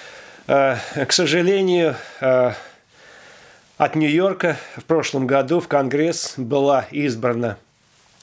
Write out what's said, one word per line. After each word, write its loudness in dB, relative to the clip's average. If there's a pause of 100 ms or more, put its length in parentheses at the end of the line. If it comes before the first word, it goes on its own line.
(480)
э, 4 (280)
к -4
сожалению, 2 (260)
э, 4 (1300)
от 0
Нью-Йорка 0 (200)
в -14
прошлом 0
году 2
в -4
Конгресс 0
была 2
избрана -2 (640)